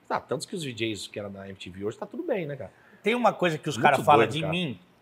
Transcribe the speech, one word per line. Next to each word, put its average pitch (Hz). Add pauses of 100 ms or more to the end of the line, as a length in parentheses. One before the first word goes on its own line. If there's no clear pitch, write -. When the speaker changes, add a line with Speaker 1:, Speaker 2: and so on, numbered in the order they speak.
Speaker 1:
Tá, -
tantos -
que -
os 175
V 131
Js 110
que -
era 101
da 98
M 95
T 95
V 95
hoje 107
tá -
tudo 247
bem, 226
né, 143
cara? 101 (320)
Speaker 2:
Tem 220
uma 233
coisa 165
que -
os 127
Speaker 1:
Muito 110
Speaker 2:
caras 123
falam 147
Speaker 1:
doido, 104
Speaker 2:
de 160
Speaker 1:
cara. 95
Speaker 2:
mim. 87 (220)